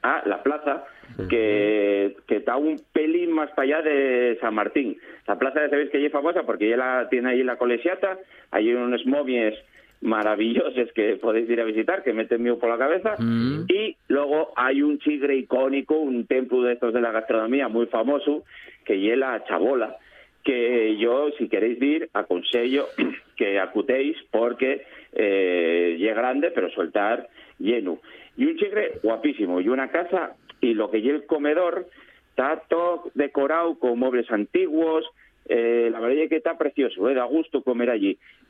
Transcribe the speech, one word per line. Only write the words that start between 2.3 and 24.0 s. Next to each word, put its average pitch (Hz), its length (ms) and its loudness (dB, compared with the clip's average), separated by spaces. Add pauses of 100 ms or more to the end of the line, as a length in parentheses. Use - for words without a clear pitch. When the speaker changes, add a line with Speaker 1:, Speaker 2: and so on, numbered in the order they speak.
Speaker 1:
está 117 180 -2
un 151 260 -2 (120)
pelín 165 380 2
más 156 200 0
para 139 120 -2
allá 147 180 2
de 131 580 2
San 113 140 -2
Martín. 107 440 -2 (300)
La 101 100 0
plaza 135 240 0
ya 147 80 0
sabéis 143 200 0
que 143 80 -2
allí 147 80 2
es 143 60 0
famosa 156 320 0
porque 110 260 0
ya 117 80 2
la, 127 320 0
tiene 123 220 0
allí 123 120 2
la 123 140 -2
colegiata, 180 600 0 (340)
hay 110 220 2
unos 123 320 -2
momies 127 500 0 (460)
maravillosos 113 920 0
que 104 220 2
podéis 113 320 0
ir 117 120 0
a 113 40 0
visitar, 110 380 -2
que 120 100 0
meten 110 280 -2
miedo 120 180 0
por 117 100 0
la 117 80 0
cabeza, 156 420 0
Speaker 3:
Mm. 117 480 0
Speaker 1:
y 202 300 0 (100)
luego 143 480 0
hay 135 260 2
un 147 180 2
chigre 139 360 0
icónico, 135 640 0
un 127 280 -2
templo 127 360 2
de 123 100 2
estos 120 200 -2
de 120 80 2
la 117 100 0
gastronomía 113 560 0
muy 117 200 0
famoso, 143 560 0 (420)
que 101 260 2
es 127 60 2
la 127 280 -2
Chabola, 110 520 0 (460)
que 120 540 2
yo, 123 400 2
si - 120 -2
queréis 113 340 0
ir, 143 300 0
aconsello 120 760 0 (100)
<clears throat> - 400 -4
que 98 220 0
acutéis 131 580 0 (140)